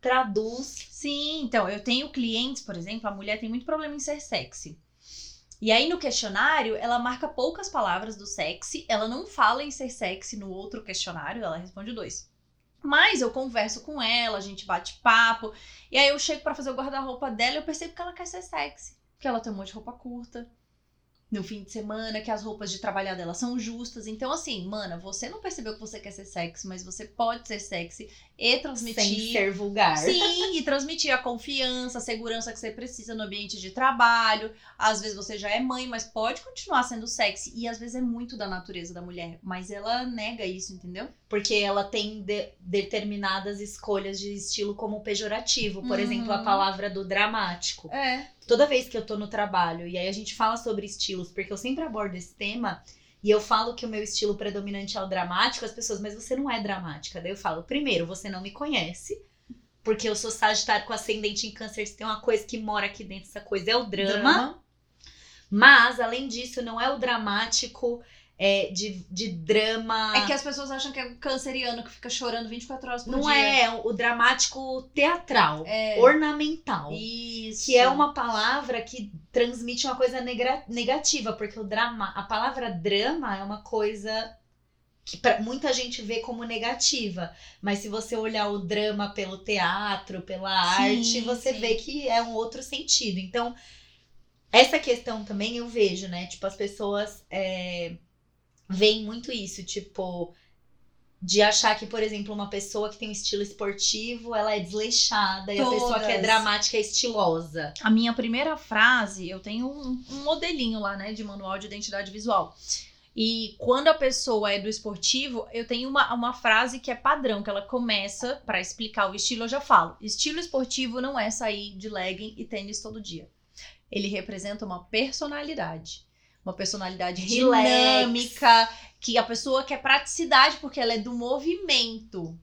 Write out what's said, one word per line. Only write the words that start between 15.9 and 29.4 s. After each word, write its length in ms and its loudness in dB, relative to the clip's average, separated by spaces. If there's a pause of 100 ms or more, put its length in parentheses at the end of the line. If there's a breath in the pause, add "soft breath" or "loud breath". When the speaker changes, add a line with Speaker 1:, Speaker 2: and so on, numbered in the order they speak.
Speaker 2:
e 80 0
aí 100 8
eu 100 2
chego 240 -2
pra 120 -2
fazer 160 -6
o 40 -4
guarda-roupa 560 -4
dela 240 0
e 40 0
eu 60 -6
percebo 300 -6
que 80 -10
ela 100 -8
quer 140 -12
ser 160 -10
sexy. 540 -8 (180)
Porque 140 -4
ela 120 0
tem 120 -8
um 40 -6
monte 120 -10
de 60 -16
roupa 180 -14
curta 560 -14 (840)
no 120 -4
fim 220 -10
de 80 -20
semana, 480 -6
que 100 -6
as 120 -2
roupas 280 -8
de 80 -6
trabalhar 360 -2
dela 180 -6
são 260 -4
justas. 480 -8
Então, 240 -6
assim, 380 -6
mana, 300 -8
você 320 -8
não 100 -12
percebeu 320 -8
que 80 -12
você 180 -12
quer 120 -14
ser 160 -16
sexy, 400 -8
mas 180 -12
você 220 -12
pode 420 -4
ser 100 -6
sexy 480 -10 (320 loud breath)
e 200 4
transmitir 440 -4
Speaker 1:
Sem 300 0
ser 180 4